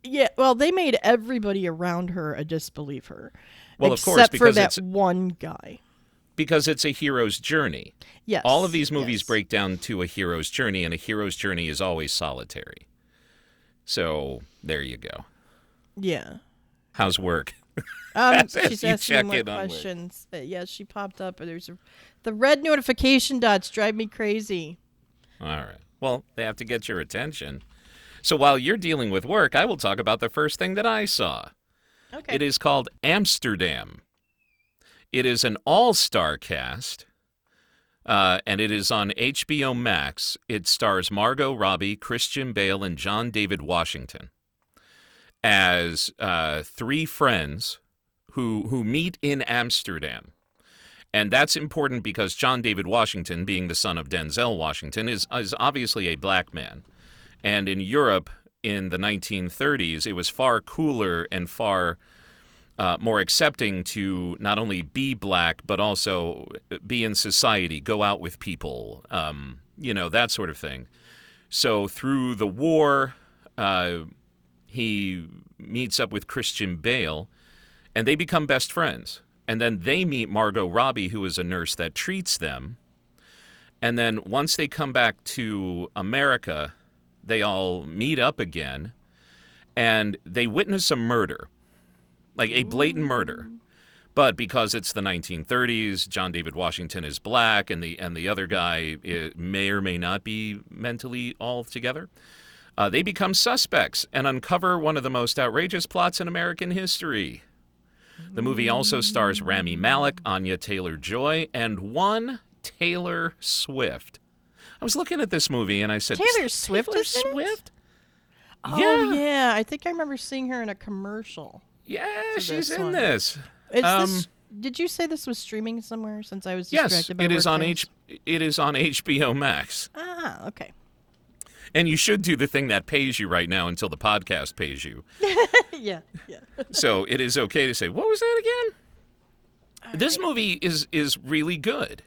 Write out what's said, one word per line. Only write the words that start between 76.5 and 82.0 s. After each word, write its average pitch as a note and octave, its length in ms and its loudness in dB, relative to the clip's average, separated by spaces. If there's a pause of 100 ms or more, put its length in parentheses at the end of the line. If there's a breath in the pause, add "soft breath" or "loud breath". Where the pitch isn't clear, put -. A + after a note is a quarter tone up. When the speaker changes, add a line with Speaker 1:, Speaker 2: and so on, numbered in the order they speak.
Speaker 2:
Bale, E2 520 -2 (640 soft breath)
and A2+ 120 0
they D3+ 100 4
become D#3+ 300 0
best C3+ 260 0
friends. A#2 500 -4 (260)
And A2+ 120 -2
then A#2 240 2
they D#3 200 2
meet C3 240 -2
Margot G#2 380 2
Robbie, A2 420 0
who G2+ 160 -4
is F2+ 140 -2
a F2+ 60 -2
nurse F2 320 -4
that E2 180 -6
treats F#3 420 -4